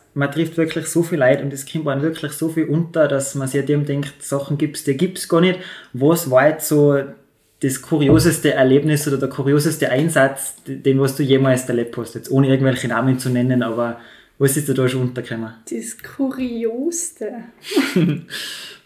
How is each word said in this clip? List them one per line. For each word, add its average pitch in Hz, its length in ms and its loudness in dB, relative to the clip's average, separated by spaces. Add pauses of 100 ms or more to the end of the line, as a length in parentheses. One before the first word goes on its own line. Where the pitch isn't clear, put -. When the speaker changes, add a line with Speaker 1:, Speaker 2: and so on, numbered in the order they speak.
(140)
Speaker 1:
man 139 180 0
trifft 160 260 -2
wirklich 160 300 -2
so 170 160 0
viel 165 160 -2
Leid 135 220 4
und 139 120 -4
es 135 180 -10
kommt 160 160 -4
einem 139 140 -2
wirklich 156 320 -4
so 165 160 -4
viel 160 160 -2
unter, 156 420 0
dass 135 280 -2
man 135 120 -2
sich 135 180 -2
dem 147 200 0
denkt, 143 360 -6
Sachen 143 360 -4
gibt's, 147 260 -4
die 135 140 0
gibt's 180 320 -2
gar 165 120 4
nicht. 180 180 2 (340)
Was 143 360 2
war 131 200 6
jetzt - 180 -2
so 147 320 4 (600)
das 131 220 -2
kurioseste 151 720 2
Erlebnis 147 540 4
oder 139 100 0
der 131 120 -2
kurioseste 143 600 0
Einsatz, 156 760 0
d-, 135 120 -10
den 135 240 2
was 135 160 2
du 151 80 -2
jemals 131 440 4
erlebt 117 300 -2
hast? 113 180 -10
Jetzt - 140 -12
ohne 135 200 4
irgendwelche 131 380 2
Namen 123 300 0
zu 131 140 -4
nennen, 123 320 2
aber 117 360 -4 (380)
was 139 200 2
ist 139 100 -2
dir 135 80 -2
da 131 120 2
schon 127 140 -2
untergekommen? 117 520 -6 (140)
Speaker 2:
Das 226 360 -10
Kurioseste? 254 1300 -6 (640)
Speaker 3:
<laughs> 156 300 0 (600)